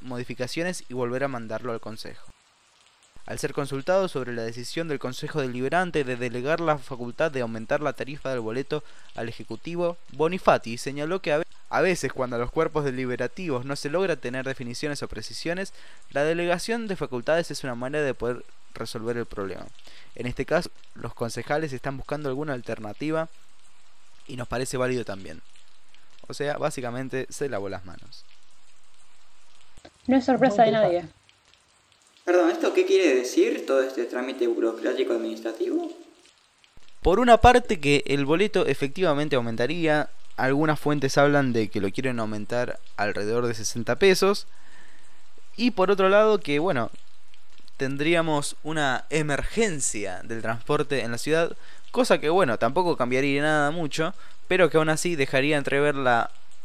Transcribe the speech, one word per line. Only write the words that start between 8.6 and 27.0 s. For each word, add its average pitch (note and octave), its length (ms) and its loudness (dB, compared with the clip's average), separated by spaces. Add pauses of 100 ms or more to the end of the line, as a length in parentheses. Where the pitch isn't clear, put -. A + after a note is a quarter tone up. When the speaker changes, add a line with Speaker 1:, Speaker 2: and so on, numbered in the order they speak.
Speaker 1:
al A#2 160 -6
Ejecutivo, E3+ 640 -4 (180)
Bonifati D3+ 640 2
señaló D3+ 420 -4
que D#3+ 120 0
a D3 40 4
ve-, D#3+ 80 0 (240)
a B2+ 120 2
veces E3+ 300 2
cuando B2 260 -2
a - 20 -2
los A#2+ 100 -2
cuerpos D#3 340 0
deliberativos B2+ 800 -2
no C#3 120 -4
se C#3+ 160 -6
logra F3 240 2
tener B2+ 300 -6
definiciones C3+ 580 -4
o A2+ 40 -6
precisiones, D#3+ 640 -6 (380)
la C#3+ 140 0
delegación F3 640 0
de G3 80 -2
facultades D3+ 560 0
es - 120 -8
una B2+ 120 -4
manera C3+ 280 -2
de B2+ 120 0
poder A#2+ 280 -4 (300)
resolver A2+ 440 -4
el A2+ 100 -4
problema. G2 400 -6 (480)
En A#2 100 -6
este B2 220 -4
caso, D#3+ 240 2 (240)
los - 180 -8
concejales C3 600 -2
están C3+ 240 -6
buscando D3 300 -6
alguna C#3 260 -2
alternativa A#2 760 -4 (960)
y C#3 100 -10
nos B2 120 -6
parece B2+ 300 -4
válido B2+ 280 0
también. F#2 380 -10 (840)
O - 60 -8
sea, C#3+ 240 -4
básicamente C3 720 -4